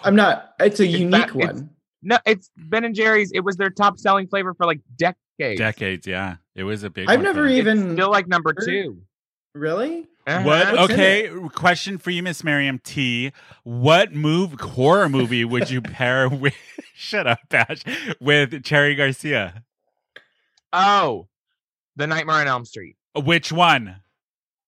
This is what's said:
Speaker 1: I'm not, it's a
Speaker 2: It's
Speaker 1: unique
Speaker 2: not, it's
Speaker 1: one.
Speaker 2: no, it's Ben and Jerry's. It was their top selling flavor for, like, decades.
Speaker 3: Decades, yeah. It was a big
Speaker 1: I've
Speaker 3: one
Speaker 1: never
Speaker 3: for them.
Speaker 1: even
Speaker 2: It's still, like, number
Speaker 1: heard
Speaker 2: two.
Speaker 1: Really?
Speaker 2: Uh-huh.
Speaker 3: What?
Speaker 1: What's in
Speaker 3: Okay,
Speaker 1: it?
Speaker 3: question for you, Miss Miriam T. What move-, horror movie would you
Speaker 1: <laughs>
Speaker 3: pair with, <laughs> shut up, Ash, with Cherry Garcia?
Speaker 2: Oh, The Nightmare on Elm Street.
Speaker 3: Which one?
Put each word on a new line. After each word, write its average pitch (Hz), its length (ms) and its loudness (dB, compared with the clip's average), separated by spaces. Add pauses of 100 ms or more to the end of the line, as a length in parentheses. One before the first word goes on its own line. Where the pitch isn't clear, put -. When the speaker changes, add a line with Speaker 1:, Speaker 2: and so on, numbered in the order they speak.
Speaker 1:
I'm 202 120 4
not, 202 440 2
it's 208 200 2
a 208 60 4
Speaker 2:
It's 175 80 0
Speaker 1:
unique 180 180 0
Speaker 2:
not, 202 180 2
it's - 60 -10 (180)
Speaker 1:
one. 143 160 -14 (320)
Speaker 2:
no, 233 240 2
it's 208 320 0
Ben 180 280 -4
and 226 100 -6
Jerry's. 214 380 2
It 185 80 -2
was 185 160 -4
their 190 140 -2
top 202 280 0
selling 196 280 0
flavor 190 280 -4
for, 180 100 -2
like, 160 140 0 (180)
decades. 151 600 -4
Speaker 3:
Decades, 101 480 -4
yeah. 92 300 -6 (180)
It 95 80 -10
was 101 200 -6
a 101 60 -10
big 92 200 -10
Speaker 1:
I've 240 100 6
Speaker 3:
one 349 60 -2
Speaker 1:
never 311 180 0
Speaker 3:
for 285 60 2
them. 262 80 2
Speaker 1:
even 220 260 2
Speaker 2:
It's 180 100 -4
still, 190 180 0
like, 196 160 0
number 165 300 0
Speaker 1:
heard 208 100 -6
Speaker 2:
two. 175 340 -6 (520)
Speaker 1:
Really? 220 540 -6 (200)
Speaker 2:
Uh-huh. 160 160 -2
Speaker 3:
What? 156 220 4 (100)
Speaker 1:
What's 190 180 4
in - 60 2
Speaker 3:
Okay, 196 280 4
Speaker 1:
it? 175 260 -12
Speaker 3:
question 180 440 0
for 175 140 -10
you, 175 120 -4
Miss 180 200 -8
Miriam 139 400 -2
T. 123 480 -4 (320)
What 147 500 4
move-, 151 460 -2
horror 160 500 2
movie 123 360 0
would 120 240 -2
you 127 120 -4
Speaker 1:
<laughs> - 20 -6
Speaker 3:
pair 127 460 0
with, 139 240 -2 (220)
<laughs> - 200 -20
shut - 320 -6
up, 117 120 2 (120)
Ash, 123 300 0 (380)
with 143 440 0
Cherry 147 320 2
Garcia? 131 680 -4 (1120)
Speaker 2:
Oh, 175 540 2 (680)
The 143 120 -4
Nightmare 160 340 -2
on 143 60 0
Elm 123 180 -2
Street. 92 320 -18 (180)
Speaker 3:
Which 147 360 0
one? 143 460 2 (720)